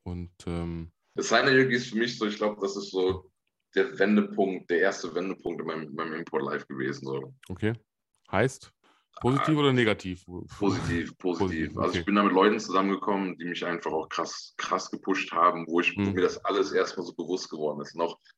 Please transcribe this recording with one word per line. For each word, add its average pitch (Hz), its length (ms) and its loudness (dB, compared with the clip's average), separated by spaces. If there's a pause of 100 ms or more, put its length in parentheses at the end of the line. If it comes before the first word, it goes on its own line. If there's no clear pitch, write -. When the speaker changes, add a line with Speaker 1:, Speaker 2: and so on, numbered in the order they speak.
Speaker 1:
Und, 87 260 -8 (140)
ähm, 85 460 -6 (220)
Speaker 2:
Das - 160 -4
Sanajoki 127 460 4
ist 117 120 -4
für 107 80 -6
mich 117 220 -2
so, 110 80 0
ich 104 100 -4
glaub, 107 240 -2
das 98 160 -2
ist 98 140 -8
so 185 400 0 (440)
der 95 240 2
Wendepunkt, 98 680 2
der 85 120 4
erste 92 340 0
Wendepunkt 87 480 -4
in 80 40 -8
meinem, 80 180 -6
in 73 100 -12
meinem 80 180 -6
Import-Life 80 540 -4
gewesen, 67 400 -6
so. 67 260 -6 (160)
Speaker 1:
Okay. 104 240 -2 (580)
Heißt? 110 420 0 (480)
Positiv 139 360 4
Speaker 2:
Ah, 147 40 4
Speaker 1:
oder 143 120 6
negativ? 101 520 2 (340)
Speaker 2:
positiv, 85 580 0
positiv. - 20 -20
Speaker 1:
Positiv, 82 600 -2
Speaker 2:
Also 87 140 0
ich 90 80 0
Speaker 1:
okay. 82 40 -4
Speaker 2:
bin 101 120 2
da 104 60 6
mit 98 100 6
Leuten 104 260 6
zusammengekommen, 98 800 0
die 85 60 -10
mich 87 200 -6
einfach 85 280 -2
auch 78 160 -2
krass, - 480 -8
krass - 340 -4
gepusht - 420 -2
haben, 85 360 2
wo 85 120 2
ich, 87 160 0
wo 98 60 0
Speaker 1:
Mhm. 98 120 2
Speaker 2:
mir 92 80 2
das 85 220 0
alles 98 280 2
erstmal 90 340 0
so 85 80 -12
bewusst 87 360 -4
geworden 76 300 -4
ist. 71 140 -12
Und 80 60 -4
auch 85 180 -2 (200)